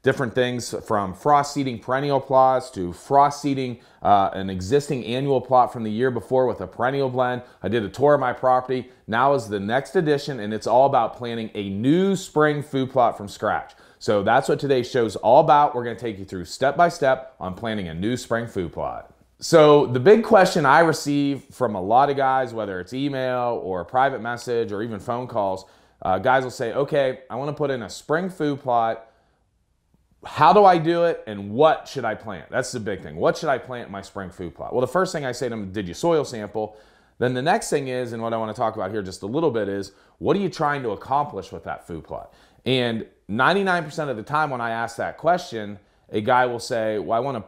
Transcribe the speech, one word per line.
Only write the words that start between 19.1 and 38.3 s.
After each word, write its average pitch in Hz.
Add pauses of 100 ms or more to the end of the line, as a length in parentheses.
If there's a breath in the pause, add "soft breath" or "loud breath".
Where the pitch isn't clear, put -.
So 151
the 123
big 214
question 190
I 139
receive 143
from 113
a 92
lot 123
of 139
guys, 131
whether 98
it's 90
email 127
or 92
a 87
private 131
message 117
or 101
even 110
phone 120
calls, 101 (340 soft breath)
uh, 92
guys 127
will 123
say, 117
"Okay, 135
I 107
wanna 143
put 143
in 123
a 92
spring 175
food 147
plot. 117 (1200)
How 160
do 208
I 180
do 170
it 165
and 101
what 143
should 123
I 110
plant?" 98
That's -
the 123
big 98
thing. 76
What 151
should 156
I 127
plant 123
in 85
my 98
spring 92
food 87
plot? -
Well, 120
the 127
first 180
thing 147
I 123
say 123
to -
them, 101
"Did 98
you 82
soil 165
sample?" 107 (420 soft breath)
Then 127
the 127
next 196
thing 139
is, 127
and 113
what 113